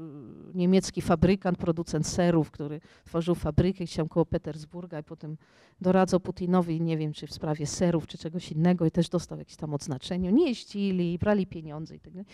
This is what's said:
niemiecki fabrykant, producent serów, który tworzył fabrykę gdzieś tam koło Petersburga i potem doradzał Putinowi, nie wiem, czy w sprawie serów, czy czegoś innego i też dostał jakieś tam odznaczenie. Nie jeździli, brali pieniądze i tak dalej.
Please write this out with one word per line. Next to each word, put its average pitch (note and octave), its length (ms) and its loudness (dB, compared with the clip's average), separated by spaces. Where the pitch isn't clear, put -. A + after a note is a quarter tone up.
niemiecki F#3 480 4
fabrykant, F3+ 560 2
producent E3+ 480 -2
serów, E3+ 440 2
który D3+ 300 -10
tworzył E3+ 300 -2
fabrykę F3 500 0
gdzieś - 120 -10
tam D#3 120 -2
koło E3 180 2
Petersburga D#3+ 720 -8
i - 20 -8
potem D#3 340 -14
doradzał F#3 400 4
Putinowi, F3 600 0
nie E3 180 0
wiem, D#3 140 -2
czy D3+ 140 -12
w C#3+ 60 -14
sprawie D#3 340 -4
serów, E3+ 400 2
czy - 120 -14
czegoś E3+ 340 -8
innego E3+ 340 4
i D#3+ 40 2
też E3+ 180 2
dostał D#3+ 300 -4
jakieś - 180 -16
tam D3+ 180 -6
odznaczenie. F3+ 580 -4
Nie D#4 160 6
jeździli, F#3+ 720 -2
brali G3+ 280 2
pieniądze D#3 500 -12
i D#3 40 -20
tak - 120 -20
dalej. F#3 220 -14